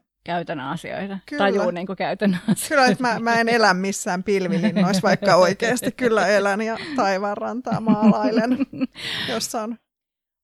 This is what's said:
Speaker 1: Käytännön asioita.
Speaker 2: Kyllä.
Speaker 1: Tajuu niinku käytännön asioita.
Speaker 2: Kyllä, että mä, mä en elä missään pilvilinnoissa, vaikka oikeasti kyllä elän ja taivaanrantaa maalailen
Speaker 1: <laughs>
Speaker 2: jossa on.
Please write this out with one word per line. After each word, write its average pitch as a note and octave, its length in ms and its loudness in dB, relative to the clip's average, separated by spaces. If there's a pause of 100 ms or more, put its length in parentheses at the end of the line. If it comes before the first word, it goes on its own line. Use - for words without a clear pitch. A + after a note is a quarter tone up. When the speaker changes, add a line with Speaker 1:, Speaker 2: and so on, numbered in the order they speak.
(240)
Speaker 1:
Käytännön E3+ 420 -6
asioita. F#3+ 520 -8 (100)
Speaker 2:
Kyllä. D4 160 -4
Speaker 1:
Tajuu G3 260 0
niinku F3+ 260 -8
käytännön F#3 520 -2
asioita. - 200 -2
Speaker 2:
Kyllä, B3+ 180 4
että B3 160 2
mä, A3+ 160 0
mä A#3 220 2
en A3+ 80 2
elä A3 260 4
missään F#3+ 480 -4
pilvilinnoissa, F#3+ 800 2
vaikka F#3+ 340 2
oikeasti A3+ 560 2
kyllä A3 340 0
elän G3+ 340 2
ja A3+ 180 -4 (180)
taivaanrantaa G#3+ 840 -2
maalailen A3 800 2 (360)
Speaker 1:
<laughs> - 400 -8
Speaker 2:
jossa A3 280 -6
on. G#3+ 80 -10 (720)